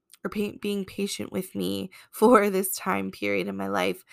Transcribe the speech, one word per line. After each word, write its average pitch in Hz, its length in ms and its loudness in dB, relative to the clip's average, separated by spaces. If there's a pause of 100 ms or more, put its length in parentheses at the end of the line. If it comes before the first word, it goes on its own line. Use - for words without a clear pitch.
(240)
or 196 60 -6
pa-, 208 320 -4
being 202 240 -2
patient - 460 -6
with 190 240 -6
me 190 360 -4 (100)
<laughs> - 100 -20
for 214 380 8
this 196 260 0
time 190 360 -4
period 202 360 -2
in 196 80 -6
my 196 120 -6
life. 190 460 -2